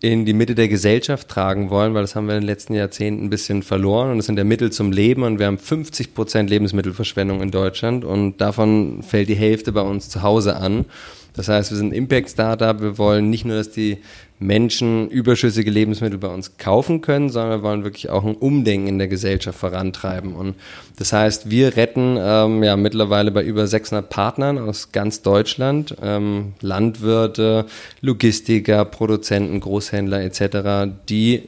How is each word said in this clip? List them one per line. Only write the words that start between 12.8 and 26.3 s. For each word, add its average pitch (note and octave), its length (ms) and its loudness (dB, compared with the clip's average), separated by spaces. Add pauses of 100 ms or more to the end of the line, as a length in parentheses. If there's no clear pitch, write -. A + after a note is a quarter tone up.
wollen G#2 320 4
nicht A2+ 120 -2
nur, A2+ 120 -2
dass G#2+ 160 -4
die G#2 260 -2 (400)
Menschen A2+ 720 0
überschüssige A2+ 600 2
Lebensmittel G#2+ 480 0
bei G2 80 -6
uns F#2 300 -10
kaufen B2 440 2
können, C#3+ 280 0
sondern A2+ 320 -2
wir - 20 -10
wollen G#2 200 -2
wirklich - 280 -8
auch G2 120 0
ein G#2+ 120 0
Umdenken A2 500 2
in G2 140 0
der F#2+ 80 0
Gesellschaft F#2+ 500 -2
vorantreiben. F#2 800 -6
Und F#2+ 180 -6 (440)
das - 140 -4
heißt, G#2+ 380 2
wir B2 260 4
retten, B2+ 440 2
ähm, A2 420 4
ja, G#2 140 4
mittlerweile G#2 560 2
bei G2+ 120 2
über G#2 220 0
sechshundert G#2 460 -2
Partnern C3+ 480 -2
aus G#2+ 320 -8
ganz G#2 320 -4
Deutschland, C3 800 0
ähm, G#2 580 -2